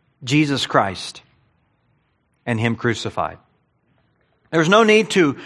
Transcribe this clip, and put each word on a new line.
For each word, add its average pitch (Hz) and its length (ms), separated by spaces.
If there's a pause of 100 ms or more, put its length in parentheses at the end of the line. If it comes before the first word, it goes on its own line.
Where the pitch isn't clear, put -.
(220)
Jesus 143 440
Christ - 560 (1200)
and 117 140
Him 113 160
crucified. 98 600 (1120)
There 165 80
was 156 80
no 214 160
need 214 280
to 156 340